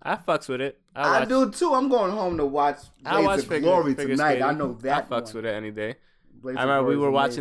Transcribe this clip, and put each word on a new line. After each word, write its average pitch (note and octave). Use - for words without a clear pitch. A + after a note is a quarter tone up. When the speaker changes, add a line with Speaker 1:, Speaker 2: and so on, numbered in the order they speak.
Speaker 1:
I F3+
fucks D#3+
with B2+
it. C#3
I C3+
Speaker 2:
I F3
Speaker 1:
watch B3
Speaker 2:
do B3+
too. D#4+
I'm C4
going A3
home F3+
to D3
watch C#3+
Speaker 1:
I D3+
Speaker 2:
Blades G3+
Speaker 1:
watch G3
Speaker 2:
of -
Speaker 1:
figure, D3+
Speaker 2:
Glory D#3+
Speaker 1:
figure C3+
Speaker 2:
tonight. D3
Speaker 1:
skating. B2+
Speaker 2:
I D3
know C#3
that C3+
Speaker 1:
I -
fucks A#2
Speaker 2:
one. -
Speaker 1:
with A2+
it A2
any G#2+
day. G#2+
Speaker 2:
Blades C3
Speaker 1:
I C3
Speaker 2:
of C3
Speaker 1:
remember C3+
we C#3+
Speaker 2:
Glory C#3+
is C3+
Speaker 1:
were -
watching C3+